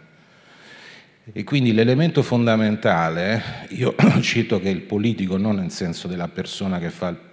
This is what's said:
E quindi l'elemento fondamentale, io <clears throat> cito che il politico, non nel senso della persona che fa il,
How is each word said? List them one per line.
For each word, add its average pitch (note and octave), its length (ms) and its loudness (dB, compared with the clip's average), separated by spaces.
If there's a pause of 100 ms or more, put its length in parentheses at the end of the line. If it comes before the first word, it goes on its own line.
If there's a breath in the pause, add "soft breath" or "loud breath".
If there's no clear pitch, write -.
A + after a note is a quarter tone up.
(1300 loud breath)
E G#2 100 -8
quindi B2 300 2
l'elemento B2+ 500 4
fondamentale, G#2+ 1500 0
io - 260 -2 (100)
<clears throat> B2+ 160 6
cito A2 380 0
che F#2+ 80 -2
il F2+ 140 -2
politico, G2+ 560 -2
non G#2 180 0
nel F2+ 160 -4
senso F2 340 -6
della F2 220 -6
persona F#2+ 500 -6
che E2+ 120 -6
fa F2+ 180 -6
il, E2 100 -6 (140)